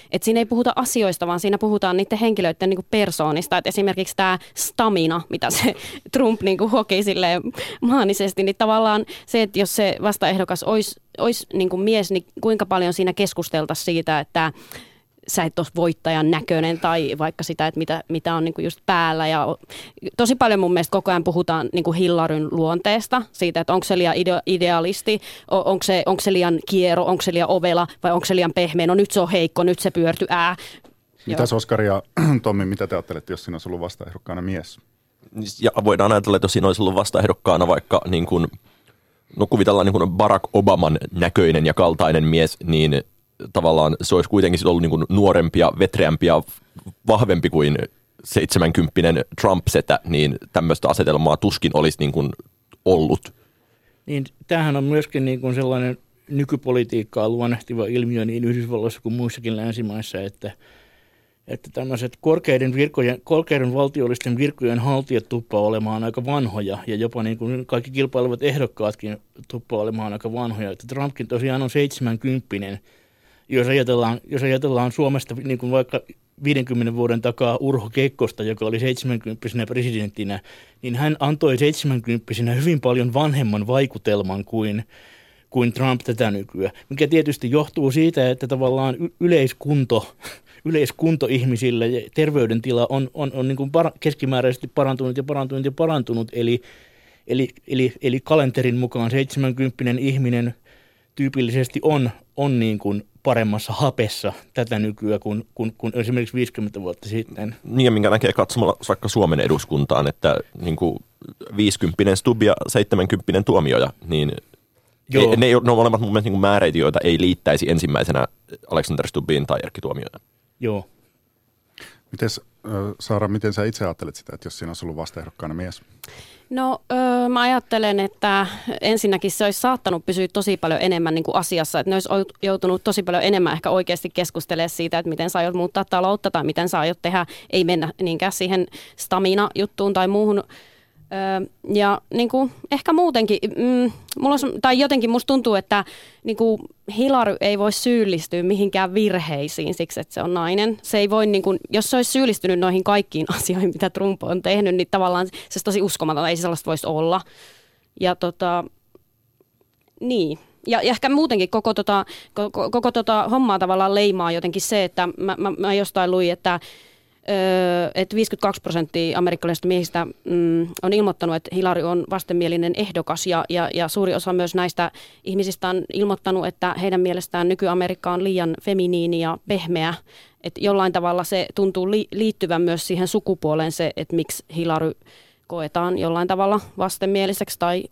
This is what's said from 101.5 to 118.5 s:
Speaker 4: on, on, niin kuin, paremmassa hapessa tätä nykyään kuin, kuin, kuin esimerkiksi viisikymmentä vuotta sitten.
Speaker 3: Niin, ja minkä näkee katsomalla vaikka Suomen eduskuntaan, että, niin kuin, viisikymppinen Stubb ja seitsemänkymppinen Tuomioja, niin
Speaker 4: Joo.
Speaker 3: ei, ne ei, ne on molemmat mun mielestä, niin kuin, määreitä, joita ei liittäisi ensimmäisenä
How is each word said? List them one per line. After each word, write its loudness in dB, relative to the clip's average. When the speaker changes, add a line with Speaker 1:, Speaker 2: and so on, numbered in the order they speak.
Speaker 4:
on, 2
on, 0
niin 0
kuin, -4
paremmassa 0
hapessa -2
tätä -2
nykyään -2
kuin, -6
kuin, -6
kuin -6
esimerkiksi -2
viisikymmentä -4
vuotta -8
sitten. -8
Speaker 3:
Niin, 2
ja 6
minkä 4
näkee 4
katsomalla 2
vaikka -2
Suomen 4
eduskuntaan, 2
että, 2
niin -4
kuin, -2
viisikymppinen 2
Stubb 2
ja 6
seitsemänkymppinen 2
Tuomioja, 2
niin 0
Speaker 4:
Joo. 6
Speaker 3:
ei, 4
ne 6
ei, 6
ne 6
on 6
molemmat 4
mun 0
mielestä, 2
niin 0
kuin, 2
määreitä, 4
joita 2
ei 4
liittäisi 2
ensimmäisenä 2